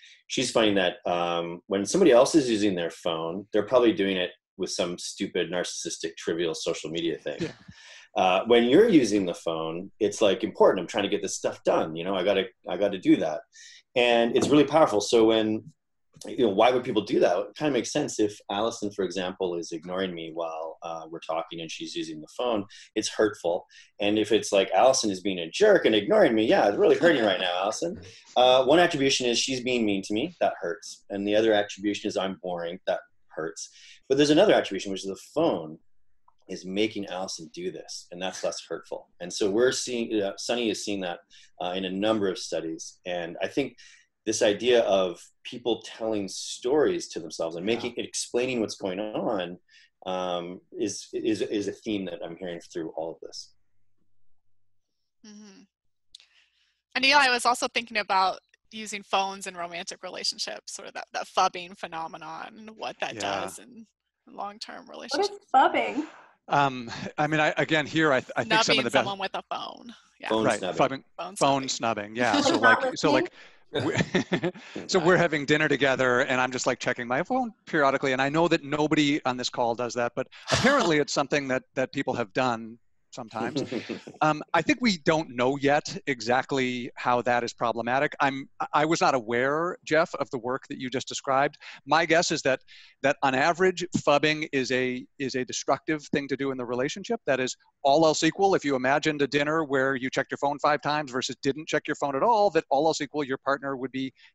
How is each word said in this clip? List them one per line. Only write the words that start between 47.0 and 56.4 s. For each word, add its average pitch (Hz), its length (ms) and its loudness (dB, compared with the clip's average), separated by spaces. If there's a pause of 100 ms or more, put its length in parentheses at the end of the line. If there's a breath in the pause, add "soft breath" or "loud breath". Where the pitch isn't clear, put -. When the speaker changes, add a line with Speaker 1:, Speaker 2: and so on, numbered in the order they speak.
Speaker 1:
to - 100 -10
themselves 82 340 -8
and 87 100 -8
making, 117 320 -4
Speaker 2:
Yeah. 117 60 -8
Speaker 1:
explaining 123 580 -4
what's 104 140 -4
going 92 240 -6
on, 107 600 -6 (460 soft breath)
um, 90 540 -6 (120)
is, 95 400 -6
is, 107 280 -4
is 101 280 -4
a 95 40 -6
theme 104 340 -6
that 85 180 -10
I'm 85 120 -10
hearing 87 220 -10 (140)
through 82 240 -8
all 82 160 -8
of - 80 -16
this. - 320 -18 (1700)
Speaker 3:
Mm-hmm. 208 360 -20 (1300)